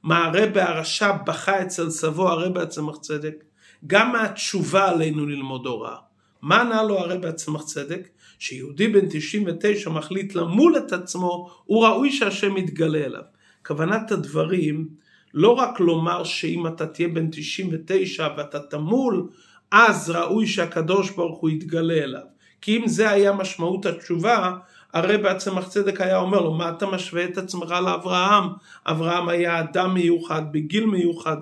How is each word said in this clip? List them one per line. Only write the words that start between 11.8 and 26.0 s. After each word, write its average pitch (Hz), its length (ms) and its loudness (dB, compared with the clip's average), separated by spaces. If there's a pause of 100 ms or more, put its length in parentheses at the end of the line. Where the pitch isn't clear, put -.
ראוי 254 260 0
שהשם 202 440 -2
יתגלה 156 420 -2
אליו. 131 240 -8 (440)
כוונת 190 460 -2
הדברים, 156 760 -2 (460)
לא 180 160 6
רק 240 300 2
לומר 170 440 2
שאם 170 420 -4
אתה 165 200 -4
תהיה 170 220 -2
בן 165 220 -2
תשעים 160 420 -6
ותשע 185 640 -2
ואתה 147 240 -8
תמול, 185 680 0 (420)
אז 185 400 6
ראוי 175 360 0
שהקדוש 180 640 0
ברוך 165 300 -4
הוא 160 100 0
יתגלה 165 440 -2
אליו. 135 280 -2 (380)
כי 214 160 2
אם 233 120 0
זה 214 220 2
היה 202 220 6
משמעות 190 540 -2
התשובה, 180 680 0 (400)
הרבי 185 360 2
הצמח 185 400 -2
צדק 196 320 0